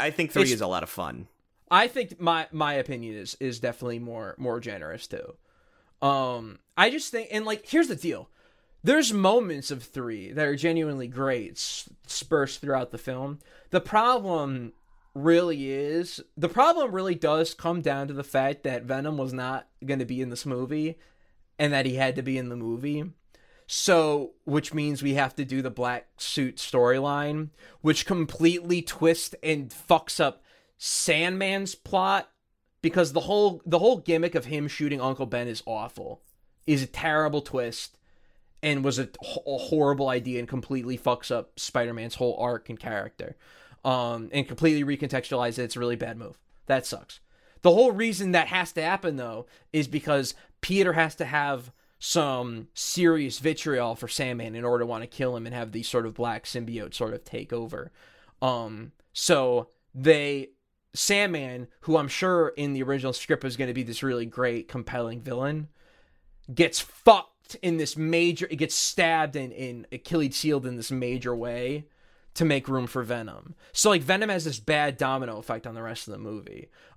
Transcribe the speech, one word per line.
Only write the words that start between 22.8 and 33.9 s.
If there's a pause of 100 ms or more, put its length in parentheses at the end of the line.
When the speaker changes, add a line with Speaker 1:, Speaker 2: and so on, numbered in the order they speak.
Speaker 2:
So, (120)
which
means
we
have
to
do
the
black
suit
storyline, (320)
which
completely
twists
and
fucks
up (360)
Sandman's
plot, (500)
because
the
whole,
the
whole